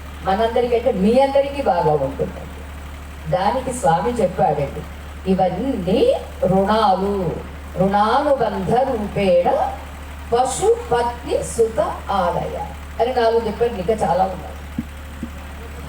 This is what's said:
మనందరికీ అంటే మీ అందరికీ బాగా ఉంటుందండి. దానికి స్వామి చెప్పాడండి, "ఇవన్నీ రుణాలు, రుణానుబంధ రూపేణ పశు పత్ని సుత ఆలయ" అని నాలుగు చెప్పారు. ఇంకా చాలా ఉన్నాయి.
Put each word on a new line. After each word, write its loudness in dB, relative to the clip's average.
మనందరికీ 2
అంటే 2
మీ 4
అందరికీ 2
బాగా 2
ఉంటుందండి. -2
దానికి 0
స్వామి 2
చెప్పాడండి, 0
"ఇవన్నీ 2
రుణాలు, 2
రుణానుబంధ 2
రూపేణ 2
పశు 2
పత్ని 0
సుత 0
ఆలయ" 0
అని 2
నాలుగు 4
చెప్పారు. 0
ఇంకా -2
చాలా 2
ఉన్నాయి. -4